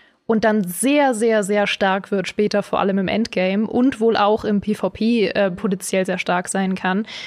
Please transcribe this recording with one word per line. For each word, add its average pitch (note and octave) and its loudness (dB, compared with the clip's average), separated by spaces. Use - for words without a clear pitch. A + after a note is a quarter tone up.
und A3+ 2
dann G#3+ 2
sehr, C4 2
sehr, A3 2
sehr G3+ 0
stark G3 -2
wird G3+ -2
später, G#3 0
vor - -4
allem F#3+ 0
im F#3+ 0
Endgame G3+ 0
und B3+ 0
wohl A3+ 2
auch G#3 2
im G#3 0
P G#3 -2
V F#3+ -4
P, A3 0
äh, G3 0
potenziell F#3+ -2
sehr F3+ -4
stark F3+ -2
sein F#3+ -2
kann. F#3+ -2